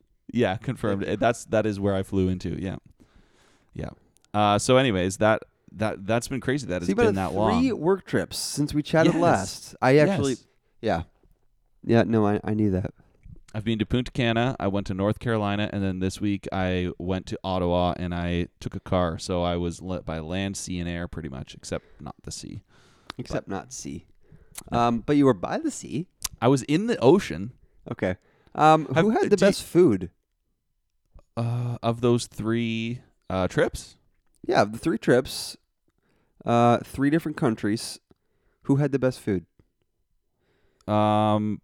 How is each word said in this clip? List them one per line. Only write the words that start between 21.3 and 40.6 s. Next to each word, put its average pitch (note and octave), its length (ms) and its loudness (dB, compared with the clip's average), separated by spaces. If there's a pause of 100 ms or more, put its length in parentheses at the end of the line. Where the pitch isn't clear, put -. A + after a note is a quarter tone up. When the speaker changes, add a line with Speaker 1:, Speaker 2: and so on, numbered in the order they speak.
Speaker 1:
except - 320 -10 (160)
not - 220 -16
the - 80 -14
sea. - 320 -14 (540)
Speaker 2:
Except - 320 -8
Speaker 1:
But F#2+ 40 -6
Speaker 2:
not F#2+ 200 -10
sea. D2 320 -12 (680)
Speaker 1:
No. A#2 80 0
Speaker 2:
Um, A#2 200 2
but D3 180 2
you C#3+ 80 6
were B2+ 80 8
by G2+ 240 -4
the D#4 140 -4
sea. - 360 -8 (340)
Speaker 1:
I - 60 4
was C3 160 4
in F#3 240 0
the B3 120 0
ocean. B2+ 520 4 (400)
Speaker 2:
Okay. F#2+ 240 -4 (400)
Um, D#3 300 4
who E3 260 2
Speaker 1:
I've, F4 100 2
Speaker 2:
had G4 100 2
the G#3 40 4
Speaker 1:
do F#3+ 100 4
you G3+ 40 8
Speaker 2:
best - 140 -2
food? A2 460 4 (1300)
Speaker 1:
Uh, A#2+ 480 -4
of A#2 160 0
those A#2+ 280 2
three, A2+ 720 -4 (280)
uh, F#2 200 0
trips? - 480 -2 (480)
Speaker 2:
Yeah, - 180 2
of G#2 80 -2
the A2+ 80 -10
three E3+ 180 0
trips, - 580 0 (920)
uh, A#2+ 340 4
three C3+ 300 -2
different D#3 280 0
countries. A2 640 -2 (640)
Who C#3 140 2
had C#3+ 140 0
the C3+ 80 0
best B2+ 200 0
food? F#2 260 -2 (1400)